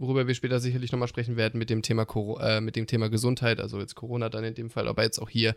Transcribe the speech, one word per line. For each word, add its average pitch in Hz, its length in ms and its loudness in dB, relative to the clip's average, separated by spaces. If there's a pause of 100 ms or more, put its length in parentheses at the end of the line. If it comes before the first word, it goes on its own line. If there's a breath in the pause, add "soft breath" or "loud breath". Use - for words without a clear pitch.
worüber 131 260 2
wir 127 80 2
später 123 240 0
sicherlich 123 340 -2
nochmal 123 160 0
sprechen 120 280 -4
werden 110 220 2
mit 113 100 -2
dem 110 140 2
Thema 110 240 2
Coro-, 110 340 -2
äh, 110 220 2
mit 110 140 -4
dem 113 100 -2
Thema 113 240 2
Gesundheit, 117 500 2
also 110 180 -6
jetzt - 160 -8
Corona 120 360 -4
dann 113 140 -6
in 113 100 -6
dem 117 160 -8
Fall, 113 180 -2
aber 110 140 0
jetzt 113 160 0
auch 110 100 -8
hier, 113 280 4